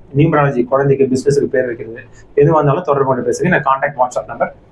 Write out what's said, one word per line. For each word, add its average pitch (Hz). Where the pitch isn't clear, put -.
நியூமராலஜி, 143
குழந்தைக்கு, 135
பிசினஸுக்கு 127
பேர் 127
வைக்கிறது, 117
எதுவா 147
இருந்தாலும் 143
தொடர்பு 139
கொண்டு 123
பேசுங்க. 139
நான் 170
கான்டாக்ட் 135
WhatsApp -
நம்பர் 127